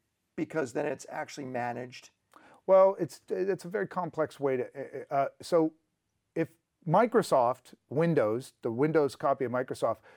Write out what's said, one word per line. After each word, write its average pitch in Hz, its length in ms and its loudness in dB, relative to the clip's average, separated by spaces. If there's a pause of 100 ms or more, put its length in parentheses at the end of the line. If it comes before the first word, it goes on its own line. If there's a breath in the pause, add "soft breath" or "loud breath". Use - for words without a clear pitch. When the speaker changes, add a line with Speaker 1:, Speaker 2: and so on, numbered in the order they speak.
(360)
Speaker 1:
Because 151 380 -4
then 147 120 -2
it's 147 240 -6
actually 151 360 -10
managed? 123 640 -8 (560 soft breath)
Speaker 2:
Well, 190 320 8
it's, - 300 -8
it's 190 360 -4
a 175 40 -12
very 196 180 -4
complex 156 520 -4
way 135 180 0
to, 117 100 -2 (420)
uh, - 40 -8
uh, 139 140 2 (140)
so 160 320 2 (640)
if 165 140 -2 (380)
Microsoft 165 840 2 (160)
Windows, 127 720 0
the 120 100 -2
Windows 147 440 2
copy 139 300 -2
of 120 60 -4
Microsoft, 123 460 -2 (200 soft breath)